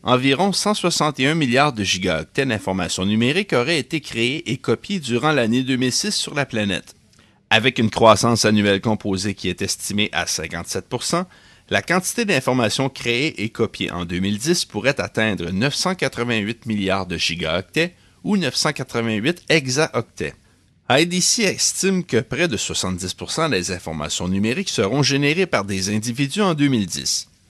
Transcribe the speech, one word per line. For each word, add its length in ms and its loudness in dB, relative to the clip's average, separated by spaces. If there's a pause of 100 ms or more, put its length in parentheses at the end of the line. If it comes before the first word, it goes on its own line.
environ 500 2
cent 220 0
soixante 440 0
et 80 2
un 80 2
milliards 380 2
de 100 -4
gigaoctets 640 -2
d'informations 600 -2
numériques 480 2
auraient 240 2
été 240 -4
créés 480 -2
et 80 -2
copiés 400 -2
durant 340 0
l'année 300 2
deux 140 0
mille 160 0
six 220 -2
sur 200 -4
la 120 -2
planète. 480 -4 (560)
Avec 280 4
une 120 2
croissance 560 6
annuelle 340 4
composée 540 -2
qui 140 -6
est 120 -6
estimée 520 -2
à 140 -2
cinquante-sept 640 -6
pour 140 -6
cent, 240 -2 (420)
la 140 2
quantité 420 0
d'informations 640 2
créées 540 -2
et 80 -2
copiées 400 -2
en 160 -6
deux 140 -4
mille 180 0
dix 260 0
pourrait 360 -2
atteindre 500 -2
neuf 240 0
cent 200 -2
quatre-vingt-huit 720 -2
milliards 420 0
de 120 -4
gigaoctets 760 -2 (300)
ou 140 0
neuf 160 0
cent 180 0
quatre-vingt-huit 800 -2
hexaoctets. 840 0 (560)
I 160 6
D 140 -2
C 220 2
estime 600 0
que 160 2
près 280 -2
de 80 -2
soixante-dix 560 -4
pour 180 -10
cent 200 -2
des 200 -2
informations 580 -4
numériques 420 0
seront 320 2
générées 440 2
par 200 -2
des 280 -2
individus 460 -2
en 140 2
deux 140 2
mille 180 2
dix. 420 -6 (220)